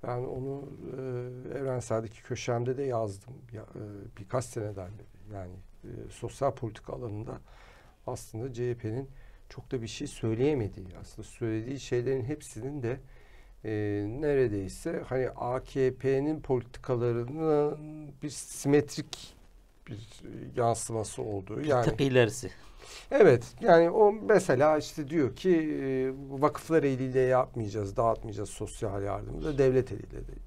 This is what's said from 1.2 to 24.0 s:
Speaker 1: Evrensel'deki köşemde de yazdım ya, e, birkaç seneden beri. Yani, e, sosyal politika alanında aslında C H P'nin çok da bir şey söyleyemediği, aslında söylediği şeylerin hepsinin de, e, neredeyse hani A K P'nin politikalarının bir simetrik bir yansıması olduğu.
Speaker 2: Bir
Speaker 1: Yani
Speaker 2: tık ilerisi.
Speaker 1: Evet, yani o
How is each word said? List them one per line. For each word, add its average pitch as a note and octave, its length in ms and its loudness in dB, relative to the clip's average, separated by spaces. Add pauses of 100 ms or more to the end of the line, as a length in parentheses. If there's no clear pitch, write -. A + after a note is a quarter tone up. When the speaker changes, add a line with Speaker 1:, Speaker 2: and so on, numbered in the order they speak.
Speaker 1:
Evrensel'deki A#2+ 640 -4
köşemde A#2+ 540 -2
de C#3+ 60 -2
yazdım A2+ 500 -4 (200)
ya, A2 80 -12
e, - 220 -14 (360)
birkaç B2 260 -4
seneden G2+ 520 -8
beri. G#2 380 -16
Yani, F#2 180 -10 (300)
e, G2 60 -14 (200)
sosyal B2+ 420 -4
politika - 420 -10
alanında A#2+ 440 -8 (720)
aslında A#2+ 460 -8
C A#2+ 160 -2
H A#2+ 80 -4
P'nin A#2+ 320 -6 (400)
çok - 220 -12
da B2+ 100 -2
bir A2+ 60 -8
şey C#3+ 200 -8
söyleyemediği, A2+ 800 0 (140)
aslında - 260 -16
söylediği A#2 520 -4
şeylerin B2 440 0
hepsinin C#3 600 -8
de, B2 160 -2 (680)
e, A2 60 -4 (360)
neredeyse B2 1000 0
hani B2+ 300 -2
A B2+ 280 -4
K C3 320 0
P'nin C3+ 460 2
politikalarının D3 1700 0 (120)
bir D3 60 -6
simetrik - 1040 0 (520)
bir - 360 -14 (320)
yansıması A2+ 680 0
olduğu. G#2 360 -4
Speaker 2:
Bir C#3+ 80 -4
Speaker 1:
Yani B2+ 200 4
Speaker 2:
tık - 160 2
ilerisi. B2 500 4 (600)
Speaker 1:
Evet, E3+ 500 8
yani E3+ 280 8
o G#3 240 8